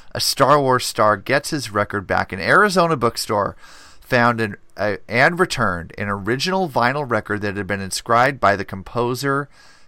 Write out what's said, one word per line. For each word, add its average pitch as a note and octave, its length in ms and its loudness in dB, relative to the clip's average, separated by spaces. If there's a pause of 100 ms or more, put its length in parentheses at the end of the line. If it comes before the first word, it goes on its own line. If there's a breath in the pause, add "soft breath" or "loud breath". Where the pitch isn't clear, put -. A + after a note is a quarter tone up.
(120 soft breath)
a - 80 -6
Star C#3 400 4
Wars B2+ 240 2
star, G#2+ 320 2
gets B2+ 320 -2
his B2+ 220 -6
record G2+ 360 -2
back. F#2 240 -2
An F#2+ 100 -8
Arizona E3+ 560 4
bookstore A2 600 -2 (460 soft breath)
found A#2+ 400 2
an, G2+ 140 -4 (200)
a, G2+ 220 -2 (100)
and D3 320 2
returned G2 560 -2
an G#2 140 -6
original C#3 580 -2
vinyl C3 420 -2
record G#2 300 -2
that G2+ 160 -4
had G2+ 100 -6
been G2 140 -4
inscribed A#2+ 580 0
by G2+ 160 4
the G2 120 -4
composer B2 840 -4 (400 soft breath)